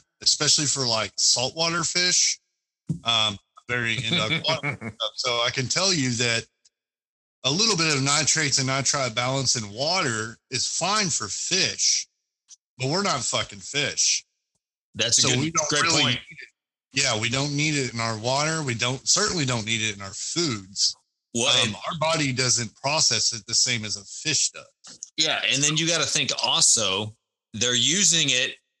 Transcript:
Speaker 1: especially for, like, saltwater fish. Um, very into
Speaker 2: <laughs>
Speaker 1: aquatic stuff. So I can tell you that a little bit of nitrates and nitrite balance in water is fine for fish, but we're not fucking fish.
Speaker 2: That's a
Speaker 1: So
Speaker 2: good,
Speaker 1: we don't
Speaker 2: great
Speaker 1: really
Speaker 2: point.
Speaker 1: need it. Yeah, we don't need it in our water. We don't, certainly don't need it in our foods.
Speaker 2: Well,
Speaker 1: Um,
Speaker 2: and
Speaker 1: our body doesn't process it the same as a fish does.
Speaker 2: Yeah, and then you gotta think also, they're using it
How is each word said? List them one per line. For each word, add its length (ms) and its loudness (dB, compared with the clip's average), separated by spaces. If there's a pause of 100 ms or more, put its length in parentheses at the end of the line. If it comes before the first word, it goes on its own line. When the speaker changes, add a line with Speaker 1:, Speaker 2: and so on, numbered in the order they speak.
(220)
Speaker 1:
especially 440 2
for, 200 0
like, 300 0
saltwater 680 0
fish. 560 2 (640)
Um, 340 0 (300)
very 360 -2
into 220 0
Speaker 2:
<laughs> 0 -
Speaker 1:
aquatic 520 -2
stuff. 380 -8
So 260 -2
I 80 0
can 180 -2
tell 240 0
you 200 0
that 320 0 (1000)
a 60 2
little 260 2
bit 180 2
of 80 2
nitrates 560 2
and 80 0
nitrite 480 0
balance 420 0
in 140 -6
water 680 -2 (120)
is 160 -2
fine 420 0
for 200 -4
fish, 800 0 (680)
but 100 -2
we're 140 0
not 200 0
fucking 380 -4
fish. 640 0 (680)
Speaker 2:
That's 240 2
a 40 4
Speaker 1:
So 60 4
Speaker 2:
good, 120 2
Speaker 1:
we 100 0
don't 180 0
Speaker 2:
great 140 2
Speaker 1:
really 200 2
Speaker 2:
point. 140 2
Speaker 1:
need 220 -14
it. 640 -8
Yeah, 160 2
we 80 0
don't 260 0
need 220 2
it 180 -2
in 60 -4
our 180 -2
water. 440 0
We 120 -2
don't, 340 -2
certainly 360 2
don't 200 0
need 180 0
it 140 -2
in 60 -14
our 100 -10
foods. 800 -2 (380)
Speaker 2:
Well, 140 0 (160)
Speaker 1:
Um, 60 0
Speaker 2:
and 80 -6
Speaker 1:
our 240 -8
body 320 2
doesn't 420 0
process 580 0
it 140 -12
the 80 -4
same 300 0
as 120 -6
a 80 -12
fish 460 -2
does. 480 -18 (180)
Speaker 2:
Yeah, 320 0
and 140 2
then 140 2
you 100 0
gotta 180 2
think 260 0 (140)
also, 720 2 (400)
they're 220 0
using 540 2
it 260 0 (240)